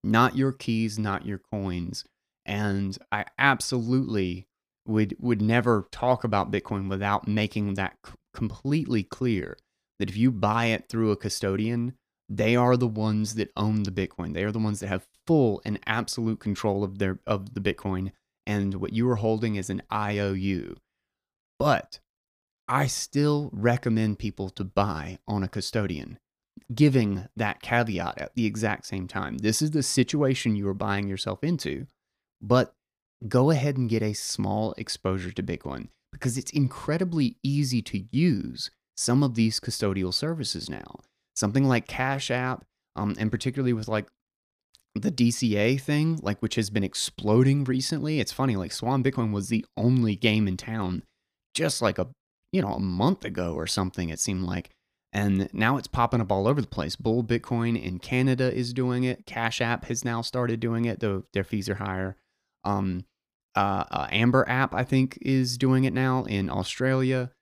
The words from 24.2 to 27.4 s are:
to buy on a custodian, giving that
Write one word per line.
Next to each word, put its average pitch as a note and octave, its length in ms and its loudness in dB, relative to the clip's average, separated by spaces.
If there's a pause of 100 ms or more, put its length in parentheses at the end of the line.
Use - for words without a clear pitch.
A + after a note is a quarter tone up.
to - 140 -6
buy F#2 640 -2
on G#2 160 0
a F#2 60 -2
custodian, F#2 720 -4 (560)
giving A2 640 4
that G#2 260 -2